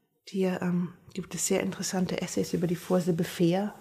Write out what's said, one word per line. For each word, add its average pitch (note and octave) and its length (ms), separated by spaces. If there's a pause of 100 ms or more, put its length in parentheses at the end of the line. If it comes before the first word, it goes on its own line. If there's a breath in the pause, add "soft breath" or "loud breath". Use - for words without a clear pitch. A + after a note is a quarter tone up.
(280)
Hier, F#3 340
ähm, F3 320 (200)
gibt F3+ 220
es - 120
sehr G3 140
interessante F#3 600
Essays F3+ 320
über E3+ 140
die F3 80
Vorsilbe F3 480
fair, F3+ 580